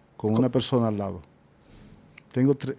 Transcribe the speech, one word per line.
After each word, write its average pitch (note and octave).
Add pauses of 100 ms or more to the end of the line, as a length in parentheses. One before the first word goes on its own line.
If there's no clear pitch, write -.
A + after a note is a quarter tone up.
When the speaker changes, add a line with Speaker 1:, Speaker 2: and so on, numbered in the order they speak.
(160)
Speaker 1:
con G#2+
Speaker 2:
Co-, A2+
Speaker 1:
una B2+
persona A#2+
al G#2
lado. F#2+ (1080)
Tengo C3
tre-, C3